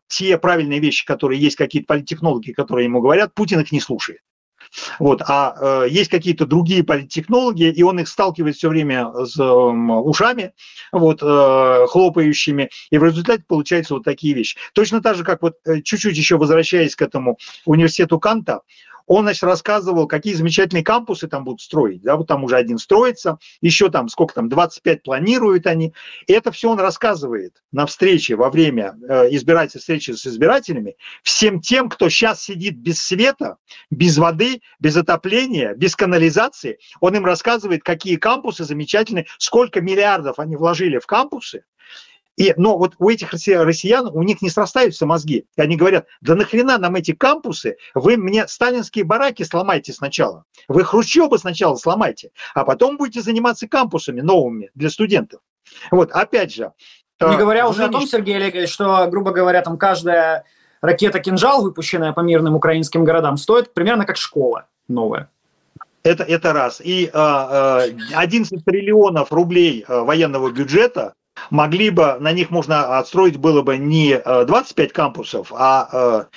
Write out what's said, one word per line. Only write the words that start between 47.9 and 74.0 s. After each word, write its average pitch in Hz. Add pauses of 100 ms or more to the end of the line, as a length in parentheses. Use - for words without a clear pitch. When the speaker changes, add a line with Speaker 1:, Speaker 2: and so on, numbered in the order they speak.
Speaker 1:
Вы 185
мне 202
сталинские 240
бараки 226
сломайте 170
сначала. 139 (240)
Вы 180
хрущёбы 240
сначала 170
сломайте, 165 (240)
а 139
потом 262
будете 240
заниматься 233
кампусами 170
новыми 127
для 147
студентов». 190 (500)
Вот, 185
опять 185
же, 110 (500)
Speaker 2:
Не 170
Speaker 1:
э, -
Speaker 2:
говоря 220
Speaker 1:
в -
Speaker 2:
уже 214
о 214
том, 254
Speaker 1:
нынеш- 285
Speaker 2:
Сергей 202
Олегович, 180
что, 190
грубо 190
говоря, 180
там 170
каждая 165 (360)
ракета 175
«Кинжал», 190
выпущенная 165
по 170
мирным 165
украинским 160
городам, 156
стоит 233
примерно 202
как 190
школа - (220)
новая. 120 (720)
Speaker 1:
Это, 165
это 165
раз. 131
И, 180
э, 160
э, 135 (240)
одиннадцать 180
триллионов 196
рублей, 170
э, 123
военного 139
бюджета 135 (360)
могли 156
бы, 156
на 151
них 175
можно 143
отстроить 165
было 147
бы 131
не, 147